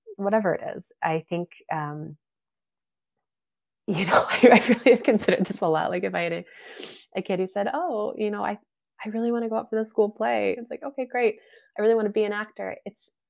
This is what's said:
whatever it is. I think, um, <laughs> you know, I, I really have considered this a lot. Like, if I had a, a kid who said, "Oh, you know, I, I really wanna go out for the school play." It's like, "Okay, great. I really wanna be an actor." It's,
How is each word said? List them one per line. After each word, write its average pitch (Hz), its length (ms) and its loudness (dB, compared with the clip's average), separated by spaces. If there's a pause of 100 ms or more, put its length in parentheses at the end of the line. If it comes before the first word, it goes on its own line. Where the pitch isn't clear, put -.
(160)
whatever 202 380 0
it - 220 -6
is. - 160 -16 (100)
I 160 260 0
think, 175 220 -4 (220)
um, 151 440 -8 (1700)
<laughs> - 60 -20
you 185 180 -2
know, - 220 4
I, - 240 8
I - 160 8
really 240 240 6
have 247 100 2
considered 214 440 2
this - 140 -6
a 190 60 0
lot. 156 240 0
Like, 180 140 -4
if 185 100 -4
I 175 80 -2
had 170 100 -4
a, 175 120 -8 (720)
a 190 60 -4
kid 185 180 -2
who 185 60 -2
said, 202 280 -4
"Oh, 277 420 -4
you 214 140 -2
know, 208 140 -6
I, 208 140 -4 (460)
I 214 40 -10
really 226 240 -2
wanna 233 160 -2
go 220 80 -2
out 226 140 -4
for 220 60 -2
the 220 80 0
school 214 240 2
play." 214 480 0
It's 233 140 -12
like, - 140 -10
"Okay, 269 220 -8
great. 247 320 0 (380)
I 202 60 -4
really 226 140 4
wanna 214 140 0
be 214 140 0
an 208 80 -2
actor." 208 520 -8
It's, - 260 -18 (200)